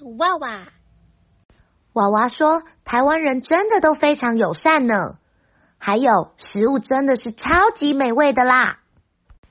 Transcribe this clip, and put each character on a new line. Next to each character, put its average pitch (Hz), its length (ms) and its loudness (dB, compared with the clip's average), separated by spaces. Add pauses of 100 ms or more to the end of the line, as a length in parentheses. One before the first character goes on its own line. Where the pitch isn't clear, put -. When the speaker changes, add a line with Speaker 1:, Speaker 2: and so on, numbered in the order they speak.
Speaker 1:
Wawa. 262 640 -6 (1300)
Speaker 2:
娃 202 160 0
娃 214 180 0
说， 311 340 0 (220)
台 240 180 0
湾 311 200 0
人 262 180 -2
真 370 300 0
的 415 100 2
都 311 140 2
非 302 220 0
常 233 200 -2
友 190 160 0
善 302 340 2
呢。 202 300 -2 (640)
还 202 180 -2
有， 226 400 2
食 208 320 -2
物 277 100 0
真 269 280 -2
的 262 100 2
是 226 160 -8
超 359 420 2
级 294 200 -2
美 269 180 -2
味 277 220 2
的 247 100 2
啦。 254 360 0 (720)